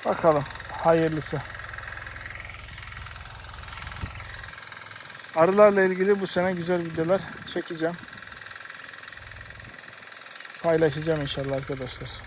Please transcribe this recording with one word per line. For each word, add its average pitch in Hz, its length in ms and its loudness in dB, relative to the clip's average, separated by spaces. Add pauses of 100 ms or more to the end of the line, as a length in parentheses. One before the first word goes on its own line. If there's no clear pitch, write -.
Bakalım, 156 380 4 (280)
hayırlısı. 160 680 2 (4000)
Arılarla 196 480 10
ilgili 185 360 6
bu 190 80 -2
sene 180 240 2
güzel 175 280 0
videolar 170 420 2 (320)
çekeceğim. 170 420 -2 (2750)
Paylaşacağım 160 580 4
inşallah 139 340 -2
arkadaşlar. 131 540 -6 (180)